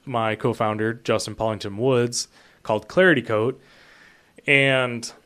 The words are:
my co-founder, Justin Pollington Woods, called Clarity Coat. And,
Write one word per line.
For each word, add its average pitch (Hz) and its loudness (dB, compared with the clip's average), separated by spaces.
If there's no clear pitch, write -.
my 113 -2
co-founder, 110 -2
Justin 110 -2
Pollington 107 -4
Woods, 120 0
called 107 -2
Clarity 175 4
Coat. 113 -2
And, 131 2